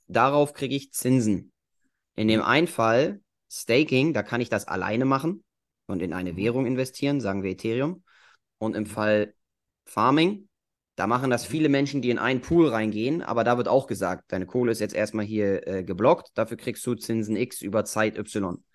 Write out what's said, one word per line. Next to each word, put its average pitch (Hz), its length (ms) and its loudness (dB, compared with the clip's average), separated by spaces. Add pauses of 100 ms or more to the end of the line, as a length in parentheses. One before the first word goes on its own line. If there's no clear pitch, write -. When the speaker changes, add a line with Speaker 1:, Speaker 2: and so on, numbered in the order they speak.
Speaker 1:
darauf 139 480 2
kriege 135 220 -4
ich - 160 -8
Zinsen. 110 600 0 (640)
In 110 140 0
dem 110 120 4
Speaker 2:
Mhm. - 60 -2
Speaker 1:
einen 151 220 4
Fall, 123 520 2 (300)
Staking, 139 640 2
da 104 80 0
kann 120 180 -4
ich 120 80 -2
das 104 200 -2
alleine 101 380 -2
machen 139 360 -2 (440)
und 92 160 -4
in 87 100 -4
eine 92 200 -6
Speaker 2:
Mhm. 80 40 -10
Speaker 1:
Währung 120 300 0
investieren, 131 540 -2
sagen 98 220 -2
wir 95 80 -2
Ethereum. 127 540 -4 (540)
Und 110 180 -4
im 107 80 -4
Speaker 2:
Mhm. 98 40 -10
Speaker 1:
Fall 107 460 0 (520)
Farming, 156 640 2 (480)
da 95 120 -2
machen 127 220 0
das 120 180 0
Speaker 2:
Mhm. - 20 -12
Speaker 1:
viele 156 180 2
Menschen, 139 340 2
die 123 80 0
in 120 80 0
einen 123 220 0
Pool 165 280 4
reingehen, 110 540 -2
aber 113 220 0
da 120 120 4
wird 120 120 -2
auch - 200 2
gesagt, 92 440 -4
deine 92 140 -4
Kohle 123 260 0
ist 110 80 -2
jetzt 104 140 -4
erstmal 107 300 -2
hier, 104 420 0
äh, 92 180 -4
geblockt, 101 500 2
dafür 113 220 -4
kriegst - 300 -8
du 123 80 -2
Zinsen 110 420 -4
X 120 240 -4
über 104 240 -2
Zeit 110 320 -2
Y. 101 480 -6 (100)